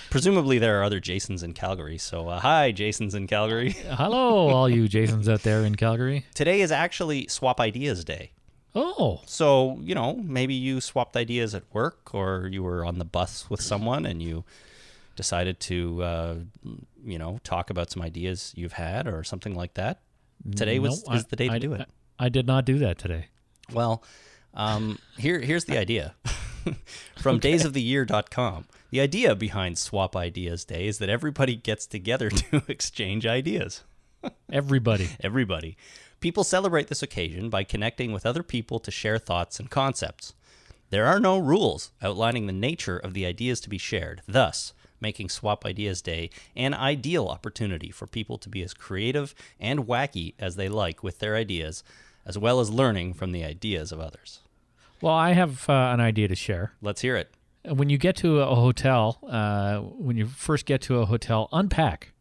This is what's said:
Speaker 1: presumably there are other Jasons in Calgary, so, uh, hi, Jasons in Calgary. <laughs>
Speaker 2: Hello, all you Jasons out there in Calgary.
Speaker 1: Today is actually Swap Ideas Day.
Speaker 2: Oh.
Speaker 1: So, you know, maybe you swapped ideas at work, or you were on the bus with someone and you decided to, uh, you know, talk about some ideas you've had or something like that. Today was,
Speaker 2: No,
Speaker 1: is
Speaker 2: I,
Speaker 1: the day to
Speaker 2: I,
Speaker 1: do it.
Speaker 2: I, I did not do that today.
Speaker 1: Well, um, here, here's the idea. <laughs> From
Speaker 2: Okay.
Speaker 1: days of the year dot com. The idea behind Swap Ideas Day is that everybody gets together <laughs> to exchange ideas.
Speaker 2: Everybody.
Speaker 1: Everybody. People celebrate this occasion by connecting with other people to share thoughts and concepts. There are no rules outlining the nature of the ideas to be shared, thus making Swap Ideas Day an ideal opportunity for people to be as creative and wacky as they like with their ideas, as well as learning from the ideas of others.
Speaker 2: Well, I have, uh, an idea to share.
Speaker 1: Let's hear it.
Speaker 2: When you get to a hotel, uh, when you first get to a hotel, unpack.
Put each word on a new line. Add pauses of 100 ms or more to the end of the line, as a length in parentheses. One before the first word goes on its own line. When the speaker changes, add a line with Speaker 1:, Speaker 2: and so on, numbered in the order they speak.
Speaker 1:
presumably
there
are
other
Jasons
in
Calgary,
so,
uh,
hi,
Jasons
in
Calgary.
<laughs>
Speaker 2:
Hello,
all
you
Jasons
out
there
in
Calgary.
Speaker 1:
Today
is
actually
Swap
Ideas
Day. (440)
Speaker 2:
Oh.
Speaker 1:
So,
you
know,
maybe
you
swapped
ideas
at (100)
work,
or
you
were
on
the
bus
with
someone
and
you (720)
decided
to,
uh, (720)
you
know,
talk
about
some
ideas
you've
had
or
something
like
that. (560)
Today
was,
Speaker 2:
No,
Speaker 1:
is
Speaker 2:
I,
Speaker 1:
the
day
to
Speaker 2:
I,
Speaker 1:
do
it. (300)
Speaker 2:
I,
I
did
not
do
that
today. (440)
Speaker 1:
Well, (520)
um, (220)
here,
here's
the
idea. (100)
<laughs> (920)
From
Speaker 2:
Okay.
Speaker 1:
days
of
the
year
dot
com. (240)
The
idea
behind
Swap
Ideas
Day
is
that
everybody
gets
together
<laughs>
to
exchange
ideas. (680)
Speaker 2:
Everybody. (100)
Speaker 1:
Everybody. (480)
People
celebrate
this
occasion
by
connecting
with
other
people
to
share
thoughts
and
concepts. (560)
There
are
no
rules (100)
outlining
the
nature
of
the
ideas
to
be
shared,
thus (300)
making
Swap
Ideas
Day (260)
an
ideal
opportunity
for
people
to
be
as
creative (240)
and
wacky
as
they
like
with
their
ideas, (420)
as
well
as
learning
from
the
ideas
of
others. (600)
Speaker 2:
Well,
I
have,
uh,
an
idea
to
share. (100)
Speaker 1:
Let's
hear
it. (320)
Speaker 2:
When
you
get
to
a
hotel,
uh,
when
you
first
get
to
a
hotel,
unpack.